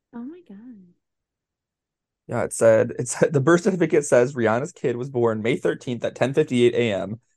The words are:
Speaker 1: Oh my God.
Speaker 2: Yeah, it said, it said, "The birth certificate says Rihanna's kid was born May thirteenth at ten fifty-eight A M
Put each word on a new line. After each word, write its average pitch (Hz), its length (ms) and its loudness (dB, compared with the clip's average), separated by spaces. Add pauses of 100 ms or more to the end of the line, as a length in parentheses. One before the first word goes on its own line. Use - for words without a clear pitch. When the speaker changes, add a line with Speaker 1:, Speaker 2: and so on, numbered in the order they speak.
(160)
Speaker 1:
Oh 233 40 -14
my 302 280 -14
God. 220 280 -20 (1500)
Speaker 2:
Yeah, 113 160 -4
it - 100 -6
said, 113 460 4
it 123 80 -4
said, - 260 0
"The 139 60 2
birth 170 240 4
certificate 170 420 0
says 123 280 2
Rihanna's 120 400 -2
kid 120 240 -4
was 131 120 -8
born 117 320 0
May 123 140 -2
thirteenth 156 480 -6
at 101 120 -4
ten 131 180 -2
fifty-eight 120 400 2
A 117 200 0
M 95 280 -8 (160)